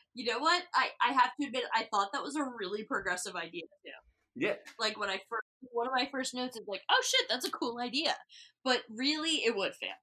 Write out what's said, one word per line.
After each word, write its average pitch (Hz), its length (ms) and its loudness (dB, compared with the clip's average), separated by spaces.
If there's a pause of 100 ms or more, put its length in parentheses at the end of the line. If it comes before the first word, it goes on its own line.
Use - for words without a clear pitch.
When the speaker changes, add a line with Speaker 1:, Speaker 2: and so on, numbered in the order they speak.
(160)
Speaker 1:
You 226 160 -4
know 226 60 0
what? 339 240 4 (100)
I, - 180 2 (120)
I 247 100 4
have 262 280 6
to 277 60 0
admit, 240 180 -2 (100)
I 226 160 2
thought 202 220 2
that 165 100 -2
was 277 140 -6
a 302 80 2
really 214 400 -4
progressive 190 500 -2
idea, 170 280 -6 (220)
too. - 60 -14 (460)
Speaker 2:
Yeah. 156 180 2 (240)
Speaker 1:
Like, 214 200 0
when 202 120 -2
I 190 40 0 (140)
first, 226 140 -4 (300)
one 233 160 0
of 262 40 -2
my 262 200 2
first 262 220 -4
notes 254 220 -4
is 440 120 -10
like, 190 200 -4
"Oh, 508 160 6
shit, 508 240 4
that's 254 180 0
a - 40 0
cool 240 300 -2
idea." 247 340 0 (500)
But 247 240 4
really, 302 560 0
it 226 120 4
would 185 180 0
fail. 95 280 -8